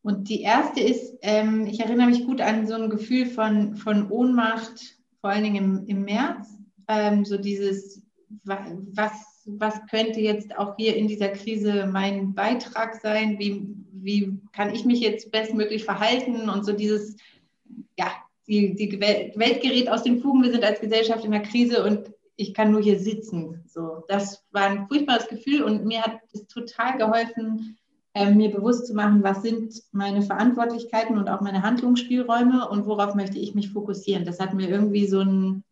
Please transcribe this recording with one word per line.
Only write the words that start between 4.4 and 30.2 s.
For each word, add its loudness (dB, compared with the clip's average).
vor -4
allen 0
Dingen 0
im, 0
im -2
März. -4
Ähm, 2
so -4
dieses, -4
wa-, -8
was, -6
was -4
könnte -2
jetzt -2
auch -6
hier 0
in 2
dieser -2
Krise -2
mein -2
Beitrag -2
sein? 0
Wie, -4
wie -2
kann -4
ich -6
mich 4
jetzt -2
bestmöglich -2
verhalten? 0
Und -2
so -2
dieses, -2
ja, -2
die, 2
die -4
Gewel-, 0
Welt 2
gerät 2
aus 0
den 2
Fugen, 4
wir 4
sind 2
als 2
Gesellschaft 0
in -4
der 0
Krise 2
und 0
ich -8
kann 4
nur 4
hier 6
sitzen. -6
So, -10
das -4
war 0
ein -2
furchtbares 0
Gefühl -2
und 0
mir -2
hat -4
es -16
total -4
geholfen, -2
ähm, 6
mir 6
bewusst 0
zu -8
machen, 6
was 0
sind -4
meine 0